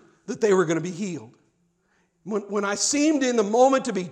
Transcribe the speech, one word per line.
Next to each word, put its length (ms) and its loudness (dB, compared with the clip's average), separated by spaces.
that 120 -10
they 140 4
were 120 4
gonna 160 0
be 100 -8
healed. 440 -10
When, 200 -6
when 220 -4
I 100 -2
seemed 460 0
in 140 0
the 80 2
moment 420 4
to 80 -4
be 180 -6